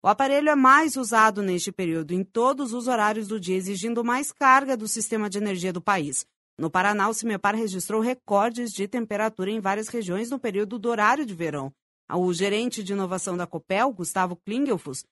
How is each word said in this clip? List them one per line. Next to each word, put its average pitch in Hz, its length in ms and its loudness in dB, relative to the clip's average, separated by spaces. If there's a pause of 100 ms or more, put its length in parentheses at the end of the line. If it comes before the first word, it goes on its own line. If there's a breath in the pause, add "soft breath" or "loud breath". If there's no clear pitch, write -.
O 180 40 4
aparelho 269 420 4
é 302 60 4
mais 269 420 6
usado 220 460 4
neste 185 280 -2
período 165 400 -2
em 185 120 0
todos 247 500 0
os 240 140 -4
horários 214 400 0
do 214 120 -6
dia, 185 160 -2
exigindo 202 480 -4
mais 247 280 -2
carga 269 440 4
do 214 120 -8
sistema 214 420 -2
de 190 80 -6
energia 190 340 -2
do 175 80 -4
país. 165 460 0 (340)
No 160 100 -2
Paraná, 202 380 2
o 226 60 0
Cimepar 214 420 0
registrou 214 460 -2
recordes 233 720 0
de 196 120 -4
temperatura 214 640 -2
em 220 120 -2
várias 202 260 -2
regiões 214 420 -4
no 269 80 -4
período 208 400 -4
do 220 120 -4
horário 233 360 2
de 208 80 -8
verão. 147 380 -4 (420)
O 180 200 2
gerente 208 500 -2
de 185 80 -6
inovação 185 460 -4
da 175 100 -4
Copel, 190 460 -2
Gustavo 180 420 -2
Klingelfuss 214 760 -4